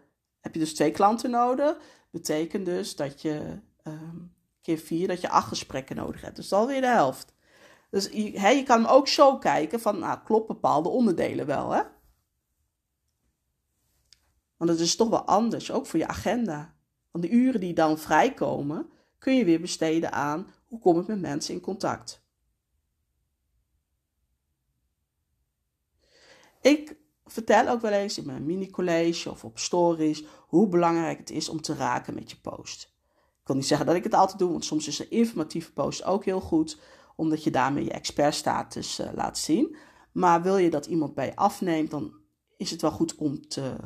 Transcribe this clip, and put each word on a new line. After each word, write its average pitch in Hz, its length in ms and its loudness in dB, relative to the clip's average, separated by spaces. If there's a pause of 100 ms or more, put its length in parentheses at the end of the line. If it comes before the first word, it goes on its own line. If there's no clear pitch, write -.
(400)
heb - 140 -10
je 165 60 -4
dus 156 140 -2
twee 151 160 2
klanten 220 400 2
nodig. 254 460 2 (340)
Betekent 165 560 -4
dus 185 300 -4
dat 139 260 -8
je, 160 380 -6 (220)
ehm, 160 340 -14 (460)
keer 160 160 -2
vier, 165 300 -4
dat 175 120 -4
je - 80 -4
acht - 200 4
gesprekken - 480 -8
nodig - 240 -8
hebt. - 160 -16
Dus - 160 -14
alweer 247 280 2
de 262 60 0
helft. 165 500 0 (540)
Dus 196 220 -2
je, 214 260 -4
hè, 196 100 4
je 269 140 4
kan 240 200 4
hem - 80 2
ook 277 180 6
zo 277 300 6
kijken 151 420 0
van, 208 180 -2
nou, 127 260 -4
klopt 220 220 2
bepaalde 151 420 0
onderdelen 165 580 0
wel, 131 240 -4
hè? - 120 0 (2750)
Want 170 140 2
het 165 100 2
is 170 160 2
toch 233 120 4
wel 190 160 0
anders, 202 460 2
ook 254 160 -2
voor - 120 -2
je 160 80 0
agenda. 180 680 -4 (360)
Want 170 140 -6
de 175 60 -4
uren 240 300 4
die 175 140 -4
dan 156 240 4
vrijkomen, 156 920 0 (280)
kun 269 160 0
je 254 100 4
weer 165 160 4
besteden 165 520 -2
aan, 147 340 -4 (180)
hoe 233 140 -16
kom 170 220 4
ik 185 60 -4
met 214 140 -4
mensen 147 340 -4
in 180 60 -8
contact? - 680 -6 (4000)
Ik 294 360 4 (280)
vertel 226 440 2
ook 240 120 0
wel 226 120 -2
eens 202 260 -2
in - 80 -10
mijn 135 200 -8
mini-college 170 840 -2
of - 140 -14
op 113 140 -14
stories 165 640 2 (140)
hoe 202 300 4
belangrijk 170 500 2
het - 120 -18
is 156 180 -6
om 160 120 -8
te 156 140 -6
raken 127 400 -4
met - 160 -12
je - 100 -20
post. - 420 -12 (580)
Ik - 60 -20
wil 139 100 0
niet 139 100 -2
zeggen 147 200 0
dat 156 100 4
ik 180 80 -2
het - 100 -2
altijd 190 240 4
doe, 180 120 2
want 151 140 -4
soms 151 220 -4
is 147 120 -6
een - 120 -10
informatieve 170 640 -2
post 143 320 -4
ook 190 200 0
heel 190 160 0
goed, 156 400 0 (380)
omdat 156 260 -2
je 160 60 0
daarmee 139 340 0
je - 60 -4
expertstatus, - 1080 -2
eh, - 160 -6
laat - 240 -4
zien. 202 380 0 (360)
Maar 175 300 4
wil 190 140 2
je 180 140 4
dat 151 160 -2
iemand 151 280 -2
bij 131 120 -4
je - 100 -8
afneemt, 165 540 0
dan 147 240 -8 (420)
is - 140 -8
het 165 120 -8
wel 156 80 2
goed 165 240 -2
om - 340 -6
te 131 380 -6